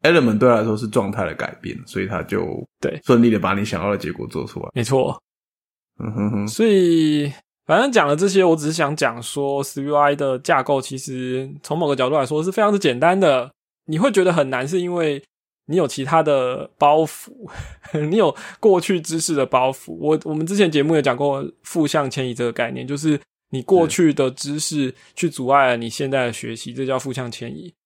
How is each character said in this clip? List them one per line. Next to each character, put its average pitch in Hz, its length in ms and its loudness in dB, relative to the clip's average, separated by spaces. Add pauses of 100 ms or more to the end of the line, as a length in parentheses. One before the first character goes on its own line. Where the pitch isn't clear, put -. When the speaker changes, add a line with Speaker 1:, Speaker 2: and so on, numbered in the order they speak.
Speaker 1:
element 139 360 4
对 123 100 6
他 120 60 8
来 110 100 2
说 113 100 0
是 107 140 -6
状 101 240 0
态 101 140 -4
的 78 80 -6
改 - 220 -8
变， - 300 -12
所 - 140 -8
以 95 60 -2
他 98 160 -6
就 90 440 -4 (140)
Speaker 2:
对。 - 240 -4
Speaker 1:
顺 120 180 6
利 120 60 6
的 107 100 4
把 92 140 0
你 101 100 -2
想 98 200 -4
要 101 80 -2
的 98 80 0
结 - 120 -6
果 - 180 -10
做 - 180 -6
出 - 140 -12
来。 - 120 -12
Speaker 2:
没 120 100 -2
错。 135 400 0 (800)
Speaker 1:
嗯 110 120 -8
哼 104 160 -2
哼。 104 180 -4
Speaker 2:
所 214 180 0
以 160 640 2 (360)
反 160 160 2
正 269 100 -2
讲 180 160 4
了 147 80 2
这 180 100 0
些， 190 160 4
我 165 140 6
只 151 80 -6
是 156 80 -2
想 156 240 -2
讲 120 260 -2
说 139 400 -4
C 139 200 -8
U 147 120 -4
I 143 220 4
的 135 220 -2
架 135 240 0
构 139 180 0
其 131 160 -10
实 127 560 -8 (100)
从 151 140 -6
某 170 100 0
个 143 80 2
角 131 140 0
度 147 80 0
来 139 80 2
说 151 180 -2
是 180 80 -2
非 214 120 0
常 208 100 4
的 202 60 2
简 127 200 2
单 175 220 4
的。 135 320 2 (320)
你 156 140 -4
会 262 120 2
觉 196 140 4
得 180 80 4
很 151 160 2
难， 131 180 -2
是 180 140 -2
因 175 140 -4
为 151 280 -2 (440)
你 151 100 -2
有 175 100 2
其 135 160 -6
他 160 200 2
的 135 560 0
包 151 260 6
袱， - 260 -12 (640)
<laughs> 151 160 -2
你 175 80 0
有 180 180 4 (240)
过 190 220 6
去 180 180 0
知 160 220 -4
识 160 140 -2
的 139 100 2
包 127 260 2
袱。 - 300 -12
我， 156 240 0
我 160 80 -6
们 156 140 -4
之 196 100 -4
前 196 140 4
节 151 120 2
目 160 120 2
也 151 80 4
讲 131 120 2
过 139 300 -2 (180)
负 160 240 -2
向 143 240 0
迁 131 160 -4
移 123 60 -6
这 123 100 -6
个 120 80 0
概 117 200 -4
念， 127 160 -10
就 139 100 -6
是 147 240 0 (300)
你 131 100 -6
过 170 260 4
去 156 280 2
的 135 160 0
知 143 280 -8
识 139 360 -4 (200)
去 175 140 -2
阻 127 200 -6
碍 139 180 6
了 123 100 2
你 117 140 -6
现 135 200 -6
在 131 180 0
的 117 40 -6
学 117 240 -10
习， 120 160 -14
Speaker 1:
对。 131 140 -6
Speaker 2:
这 - 0 -
叫 131 120 -2
负 131 140 -8
向 123 180 -8
迁 123 240 -12
移。 170 200 -18 (120)